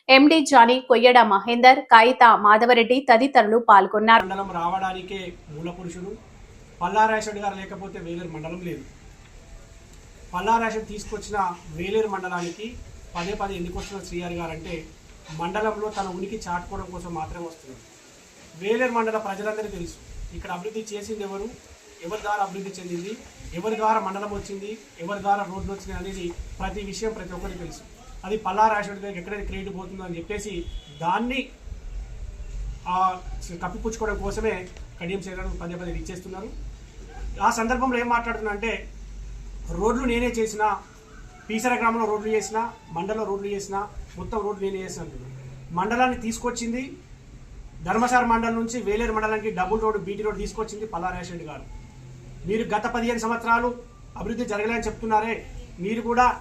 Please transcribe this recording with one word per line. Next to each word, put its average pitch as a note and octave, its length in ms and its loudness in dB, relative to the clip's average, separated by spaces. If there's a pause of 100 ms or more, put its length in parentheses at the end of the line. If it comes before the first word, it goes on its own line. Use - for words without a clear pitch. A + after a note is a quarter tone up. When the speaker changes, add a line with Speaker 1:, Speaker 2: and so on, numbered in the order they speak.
Speaker 1:
ఎండీ D4+ 320 10
జానీ, B3+ 400 8
కొయ్యడ B3 380 8
మహేందర్, A#3+ 600 8
కాయిత A#3 600 10
మాధవరెడ్డి A#3 720 6
తదితరులు A3+ 460 6 (100)
పాల్గొన్నారు. G#3+ 540 8
Speaker 2:
మండలం G3 280 -4
రావడానికే F#3 840 -4 (180)
మూల D#3+ 200 -8
పురుషుడు F3+ 460 -10 (680)
పల్లా G#3 240 4
రాజేశ్వరుడు G#3+ 360 -2
గారు G3 120 -2
లేకపోతే F#3+ 440 -12
వేలేరు E3+ 300 -10
మండలం D#3+ 360 -10
లేదు. C#3 180 -8 (1500)
పల్లా G#3+ 240 2
రాజేశ్వరుడు A3 300 -2
తీసుకొచ్చిన G3+ 680 -4 (140)
వేలేరు G3 400 0
మండలానికి F#3 680 -6 (400)
పదే F3+ 180 -4
పదే G3 200 -4
ఎందుకు F3 240 -8
వస్తున్న F#3+ 260 -10
శ్రీహరి F3 300 -8
గారు E3+ 160 -6
అంటే, D#3+ 340 -10 (520)
మండలంలో G#3 520 -2
తన G3 200 -6
ఉనికి G3 400 -8
చాటుకోవడం F#3 360 -8
కోసం F3 300 -12
మాత్రమే E3+ 320 -8
వస్తున్నారు. C3 520 -20 (640)
వేలేరు A#3+ 300 2
మండల A3 260 0
ప్రజలందరికీ G#3 580 -6
తెలుసు - 320 -12 (280)
ఇక్కడ F#3 140 -10
అభివృద్ధి G#3+ 420 -6
చేసింది G#3 300 -8
ఎవరు, G3 260 -8 (580)
ఎవరి G#3 160 -6
ద్వారా G#3 200 -2
అభివృద్ధి F#3+ 280 -6 (100)
చెందింది, F3 320 -8 (420)
ఎవరి G#3+ 220 -4
ద్వారా A3 240 2
మండలం G3 340 -4
వచ్చింది, G3+ 440 -10 (220)
ఎవరి G3 200 -6
ద్వారా G3+ 300 2
రోడ్లు F#3 220 -8
వచ్చినాయి F#3 320 -8
అనేది F#3 280 -6 (280)
ప్రతి F#3+ 200 -4
విషయం G3+ 320 -6
ప్రతి F3+ 200 -12
ఒక్కరికి F3 260 -8
తెలుసు. D#3+ 200 -12 (460)
అది G#3 120 -2
పల్లా G#3+ 320 4
రాజేశ్వరుడు G3+ 340 -2
గారికి F#3+ 180 -8
ఎక్కడైతే G3+ 240 -8
క్రెడిట్ F#3+ 320 -8
పోతుందో F#3 280 -12
అని E3+ 120 -8
చెప్పేసి G3 480 -8 (380)
దాన్ని, A#3 460 -2 (1400)
ఆ, F#3 320 2 (420)
కప్పిపుచ్చుకోవడం A3 600 -4
కోసమే G3+ 460 -4 (320)
కడియం F3+ 220 -6
శ్రీహరి F#3 360 -8
పదే E3+ 160 -8
పదే E3+ 160 -10
ఇచ్చేస్తున్నారు. F#3 580 -10 (920)
ఆ A3 80 6
సందర్భంలో A#3+ 480 0
ఏం A#3+ 100 0
మాట్లాడుతున్నా A3+ 440 -2
అంటే, G3+ 360 -6 (840)
రోడ్లు A#3 340 0
నేనే A#3+ 240 0
చేసిన, G#3+ 480 0 (720)
పీసర A#3 240 0
గ్రామంలో A3+ 320 2
రోడ్లు G#3+ 260 -2
చేసిన, A3 380 -2 (220)
మండలంలో G#3+ 320 -4
రోడ్లు G3 220 -4
చేసిన, G3 400 -6 (300)
మొత్తం G#3 240 -6
రోడ్లు G3 240 -4
నేనే F#3+ 200 -6
చేసిన F3 180 -10
అంటున్నారు. B2+ 320 -14 (400)
మండలాన్ని A#3 460 2
తీసుకొచ్చింది A#3 760 -6 (840)
ధర్మసార A#3+ 420 2
మండలం A#3 300 2
నుంచి A3+ 280 -4
వేలేరు A3 300 -2
మండలానికి G#3+ 380 -2
డబుల్ F#3+ 300 -2
రోడ్డు, G#3+ 180 0
బీటీ G3+ 240 -6
రోడ్డు G#3 180 -4
తీసుకొచ్చింది G#3+ 460 -8
పల్లా F3 220 -6
రాజేశ్వర F3+ 280 -8
రెడ్డి D3+ 160 -12
గారు. B2+ 120 -14 (840)
మీరు A3+ 140 0 (120)
గత G#3+ 200 -2
పదిహేను A#3 240 0
సంవత్సరాలు A#3 560 0 (420)
అభివృద్ధి A3+ 280 -6
జరగలేదని G#3+ 360 -2
చెప్తున్నారే, A3 640 -2 (340)
మీరు A3 200 -4
కూడా A#3 400 2